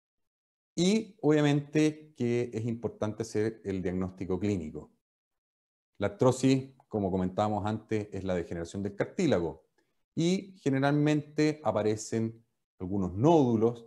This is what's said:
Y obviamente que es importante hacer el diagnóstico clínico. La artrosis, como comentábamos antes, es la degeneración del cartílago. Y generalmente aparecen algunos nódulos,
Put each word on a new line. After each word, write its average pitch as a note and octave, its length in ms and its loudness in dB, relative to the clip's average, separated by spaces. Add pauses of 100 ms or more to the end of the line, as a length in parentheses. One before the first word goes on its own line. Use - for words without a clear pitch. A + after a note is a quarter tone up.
(760)
Y G3+ 480 0
obviamente D3+ 920 2
que A#2+ 360 -2
es A2+ 120 -4
importante A2 580 -4
hacer A2 420 -4
el F#2+ 180 -4
diagnóstico F#2 560 -4
clínico. E2+ 520 -4 (1080)
La G2+ 80 -2
artrosis, C3 640 2 (180)
como G2+ 220 -2
comentábamos G2 560 -2
antes, G#2+ 460 -4
es F#2+ 120 -8
la F#2 100 -2
degeneración F2 480 -6
del G2+ 120 -6
cartílago. F2+ 680 0 (500)
Y F#3 440 -2
generalmente D3 1040 0
aparecen A2 800 -2 (360)
algunos F#2 340 -4
nódulos, A#2 760 4